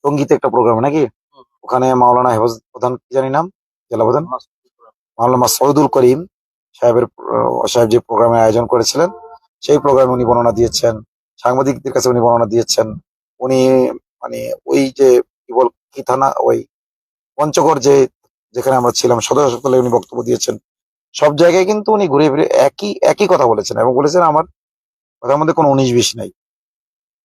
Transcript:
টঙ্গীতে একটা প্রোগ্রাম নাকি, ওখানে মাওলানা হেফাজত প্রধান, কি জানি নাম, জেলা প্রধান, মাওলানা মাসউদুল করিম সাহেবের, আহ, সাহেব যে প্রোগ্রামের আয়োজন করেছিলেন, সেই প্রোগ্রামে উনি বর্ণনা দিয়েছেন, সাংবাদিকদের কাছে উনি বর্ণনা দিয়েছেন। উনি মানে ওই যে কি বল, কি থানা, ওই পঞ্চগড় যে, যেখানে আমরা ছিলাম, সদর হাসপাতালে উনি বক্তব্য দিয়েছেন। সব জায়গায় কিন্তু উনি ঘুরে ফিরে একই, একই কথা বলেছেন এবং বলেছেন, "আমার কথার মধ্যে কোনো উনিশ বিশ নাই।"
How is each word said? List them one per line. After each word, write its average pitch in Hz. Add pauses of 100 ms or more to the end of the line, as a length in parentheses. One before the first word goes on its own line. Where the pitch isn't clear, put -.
টঙ্গীতে 143
একটা 135
প্রোগ্রাম 117
নাকি, 143 (560)
ওখানে 131
মাওলানা 123
হেফাজত 113 (120)
প্রধান, 123
কি -
জানি 131
নাম, 156 (440)
জেলা 113
প্রধান, 131 (960)
মাওলানা 123
মাসউদুল 135
করিম 143 (460)
সাহেবের, 120
আহ, 120
সাহেব 113
যে 117
প্রোগ্রামের 117
আয়োজন 113
করেছিলেন, 127 (500)
সেই 147
প্রোগ্রামে 131
উনি 123
বর্ণনা 120
দিয়েছেন, 117 (420)
সাংবাদিকদের 131
কাছে 127
উনি 120
বর্ণনা 117
দিয়েছেন। 110 (540)
উনি 131
মানে 120 (140)
ওই 135
যে 127
কি -
বল, 123 (240)
কি 135
থানা, 135
ওই 117 (720)
পঞ্চগড় 151
যে, 139 (460)
যেখানে 123
আমরা 120
ছিলাম, 120
সদর 139
হাসপাতালে 127
উনি 123
বক্তব্য 120
দিয়েছেন। 117 (540)
সব 147
জায়গায় 175
কিন্তু 214
উনি 202
ঘুরে 143
ফিরে 147
একই, 202
একই 156
কথা 139
বলেছেন 107
এবং 123
বলেছেন, 151
"আমার 156 (800)
কথার 131
মধ্যে 156
কোনো 156
উনিশ 135
বিশ 117
নাই।" 101 (960)